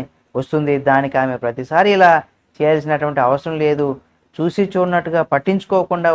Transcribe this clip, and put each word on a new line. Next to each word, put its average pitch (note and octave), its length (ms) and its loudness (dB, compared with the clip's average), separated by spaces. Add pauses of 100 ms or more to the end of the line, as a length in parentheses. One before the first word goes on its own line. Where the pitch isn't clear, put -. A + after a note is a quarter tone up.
(360)
వస్తుంది. C#3+ 400 -2 (140)
దానికి C#3 280 2
ఆమె C3 280 -2
ప్రతిసారి B2+ 520 0
ఇలా F3+ 140 6 (480)
చేయాల్సినటువంటి D3 680 0
అవసరం C#3+ 360 -2
లేదు. D3 240 0 (480)
చూసి E3+ 380 -2
చూడనట్టుగా F3 500 0 (100)
పట్టించుకోకుండా F3+ 800 0